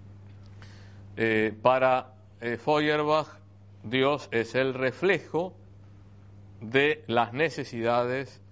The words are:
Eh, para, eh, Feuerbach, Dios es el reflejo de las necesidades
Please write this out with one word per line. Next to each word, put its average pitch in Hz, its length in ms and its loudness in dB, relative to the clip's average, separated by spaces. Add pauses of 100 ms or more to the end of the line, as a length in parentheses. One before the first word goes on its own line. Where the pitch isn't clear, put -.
(1160)
Eh, 110 460 2
para, 127 520 4 (260)
eh, 117 180 -4
Feuerbach, 151 680 2 (540)
Dios 131 480 0
es 117 240 -2
el 131 200 0
reflejo 160 800 -2 (1080)
de 139 460 2
las 113 260 2
necesidades 123 1200 -2